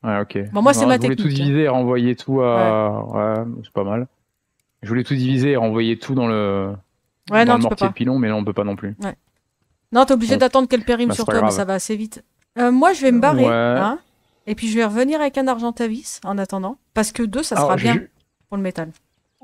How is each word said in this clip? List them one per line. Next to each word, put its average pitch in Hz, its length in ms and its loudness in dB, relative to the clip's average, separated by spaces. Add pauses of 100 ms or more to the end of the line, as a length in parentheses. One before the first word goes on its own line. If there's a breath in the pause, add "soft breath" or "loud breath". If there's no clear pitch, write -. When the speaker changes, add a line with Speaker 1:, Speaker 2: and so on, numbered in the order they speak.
Speaker 1:
ouais, 104 160 -2
ok. 101 320 -6
Speaker 2:
Bon, 208 100 0
moi, 269 100 6
c'est 254 100 2
Speaker 1:
Non, 262 60 4
Speaker 2:
ma 254 80 4
Speaker 1:
je 240 60 0
voulais 135 140 0
Speaker 2:
technique, - 20 -8
Speaker 1:
tout 202 80 -2
Speaker 2:
hein. 139 180 0
Speaker 1:
diviser 143 200 2
et 147 40 2
renvoyer 123 480 0
tout 135 240 -2
à, 110 640 2
ouais, 110 400 -2 (200)
c'est - 80 -20
pas 101 120 -2
mal. 110 220 -4 (760)
Je 101 60 -14
voulais 120 160 -2
tout 143 100 -2
diviser 131 380 0
et 139 40 2
renvoyer 113 420 0
tout 131 160 -6
dans 127 120 0
le, 101 460 -2 (580)
Speaker 2:
Ouais, 220 140 6
Speaker 1:
dans 240 80 4
Speaker 2:
non, 240 60 4
Speaker 1:
le 233 40 2
Speaker 2:
tu 233 60 2
peux - 20 0
Speaker 1:
mortier 196 160 -2
Speaker 2:
pas. 196 40 0
Speaker 1:
de 190 40 -10
pilon, 131 240 -2
mais 117 100 0
là, 107 80 0
on 104 80 -2
peut 104 80 -4
pas 104 120 -2
non 101 120 -4
plus. 104 260 -10
Speaker 2:
Ouais. 196 120 -8 (800)
Non, 247 120 6
t'es 269 100 2
obligé 233 200 0
Speaker 1:
Bon. - 60 0
Speaker 2:
d'attendre 262 280 2
qu'elle 233 160 0
périme 240 260 0
Speaker 1:
Bah, 208 40 -2
Speaker 2:
sur 208 100 -6
Speaker 1:
c'est - 20 -4
pas 214 60 0
Speaker 2:
toi, 208 100 2
mais 214 60 4
Speaker 1:
grave. - 80 0
Speaker 2:
ça 196 80 -2
va 190 100 -2
assez 190 220 -4
vite. 214 280 -10 (340)
Euh, 247 140 2
moi, 294 220 4
je 294 80 -6
vais 262 100 4
me 240 80 4
barrer, 262 240 4
Speaker 1:
Ouais. 233 80 4
Speaker 2:
hein, 127 460 2 (480)
et 214 80 -4
puis 226 140 -6
je 220 100 -2
vais 233 80 2
revenir 262 340 0
avec 285 160 -2
un 269 120 0
Argentavis 233 760 -4
en 196 140 -6
attendant, 196 400 -6 (160)
parce 214 180 -2
que 247 100 -6
deux, 226 200 -4
ça 233 140 -4
Speaker 1:
Alors, 143 120 2
Speaker 2:
sera 185 80 2
bien 233 180 2
Speaker 1:
je - 60 0 (480)
Speaker 2:
pour 202 80 -8
le 196 60 -4
métal. 170 280 -6 (540)